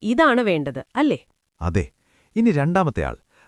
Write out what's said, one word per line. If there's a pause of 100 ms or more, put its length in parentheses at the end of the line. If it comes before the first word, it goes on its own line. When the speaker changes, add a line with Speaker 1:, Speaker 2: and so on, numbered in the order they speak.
Speaker 1:
ഇതാണ്
വേണ്ടത്, (120)
അല്ലേ? (340)
Speaker 2:
അതെ. (460)
ഇനി
രണ്ടാമത്തെ
ആൾ, (320)